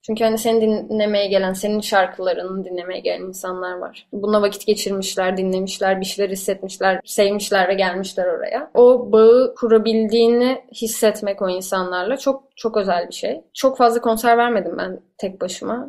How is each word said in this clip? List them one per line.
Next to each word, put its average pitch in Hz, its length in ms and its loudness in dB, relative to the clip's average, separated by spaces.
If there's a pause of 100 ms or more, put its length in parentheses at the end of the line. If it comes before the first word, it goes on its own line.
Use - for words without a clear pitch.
Çünkü 220 180 -2
hani 220 140 2
seni 226 240 2
dinlemeye 214 640 0
gelen, 190 260 0
senin 208 260 -2
şarkılarını 185 840 -2
dinlemeye 180 340 -8
gelen 175 220 -4
insanlar 185 560 -10
var. - 360 -14
Buna 208 280 0
vakit 202 240 -2
geçirmişler, 190 720 -2
dinlemişler, 190 640 -2
bir 190 40 -4
şeyler 196 260 -4
hissetmişler, 190 720 -2
sevmişler 202 640 0
ve 196 60 2
gelmişler 185 520 -2
oraya. 202 480 -4
O 240 380 6
bağı 233 480 6
kurabildiğini 233 1000 2 (200)
hissetmek 214 600 -2
o 190 80 -2
insanlarla 185 680 -4
çok, 269 260 -2 (120)
çok 220 220 -4
özel 180 300 0
bir - 60 -16
şey. 254 280 -6 (120)
Çok 262 240 0
fazla 233 240 4
konser 233 360 2
vermedim 233 400 0
ben 185 220 -8 (180)
tek 190 240 -8
başıma. 214 480 -8